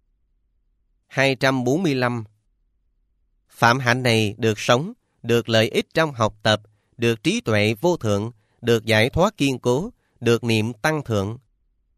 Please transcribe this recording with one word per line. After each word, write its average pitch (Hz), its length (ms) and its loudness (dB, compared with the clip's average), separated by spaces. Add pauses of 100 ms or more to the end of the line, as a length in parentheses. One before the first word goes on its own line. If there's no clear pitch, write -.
(1080)
Hai 135 280 -2
trăm 131 300 0
bốn 139 180 0
mươi 151 120 0
lăm. 123 300 -4 (1200)
Phạm 117 300 2
hạnh 127 240 0
này 113 360 0
được 110 200 -2
sống, 139 340 0 (300)
được 120 260 -2
lợi 113 200 2
ích - 260 -4
trong 160 180 0
học 117 300 -2
tập, 107 180 0 (360)
được 117 260 -2
trí 214 180 -2
tuệ 107 400 0
vô 175 160 0
thượng, 107 360 -4 (280)
được 117 240 0
giải 110 260 2
thoát 185 260 0
kiên 139 220 -2
cố, 143 320 -2 (300)
được 117 240 4
niệm 113 280 0
tăng 156 300 -4
thượng. 107 360 -4 (600)